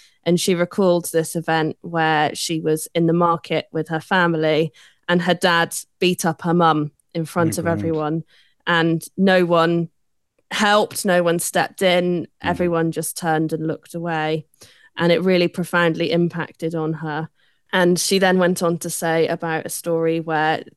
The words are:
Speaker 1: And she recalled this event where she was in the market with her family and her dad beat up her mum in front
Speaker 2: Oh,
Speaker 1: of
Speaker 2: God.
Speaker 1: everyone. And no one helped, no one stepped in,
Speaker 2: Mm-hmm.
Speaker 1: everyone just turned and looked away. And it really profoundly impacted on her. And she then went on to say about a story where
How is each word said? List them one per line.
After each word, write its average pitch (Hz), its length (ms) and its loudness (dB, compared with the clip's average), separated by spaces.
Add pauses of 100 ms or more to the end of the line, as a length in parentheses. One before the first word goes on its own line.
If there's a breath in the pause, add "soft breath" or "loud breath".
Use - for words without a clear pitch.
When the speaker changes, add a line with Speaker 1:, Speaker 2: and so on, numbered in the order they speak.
(240 soft breath)
Speaker 1:
And 175 140 2
she 190 160 0
recalled 175 560 0
this 160 260 -2
event 160 440 -2
where 160 540 0
she 160 260 -4
was 156 340 -2
in 170 120 2
the 160 80 4
market 170 580 0
with 156 160 -6
her 160 120 -4
family 160 720 0 (360 soft breath)
and 175 140 2
her 180 100 0
dad 170 420 2 (260)
beat 180 260 0
up 160 160 -4
her 170 100 0
mum 156 380 2 (240)
in 165 100 -4
front 165 320 -2
Speaker 2:
Oh, - 40 -4
Speaker 1:
of - 40 -6
Speaker 2:
God. 170 140 0
Speaker 1:
everyone. 156 460 -4 (420 soft breath)
And 165 360 2 (140)
no 185 300 4
one 170 420 2 (640)
helped, 208 560 2
no 180 160 4
one 170 160 2
stepped - 440 -2
in, 180 400 2
Speaker 2:
Mm-hmm. - 260 -10
Speaker 1:
everyone 170 440 0
just - 240 -8
turned 160 360 -2
and 160 140 -6
looked - 280 -8
away. 160 520 -4 (500 soft breath)
And 170 160 2
it 170 100 2
really 180 260 2
profoundly 170 640 0
impacted 170 640 -2
on 160 200 -4
her. 156 340 -6 (440)
And 180 260 2
she - 200 0
then 185 200 4
went 180 240 2
on 170 160 -2
to 175 120 -8
say 165 380 0
about 165 380 -4
a - 40 -10
story 165 500 -2
where 156 420 0 (140)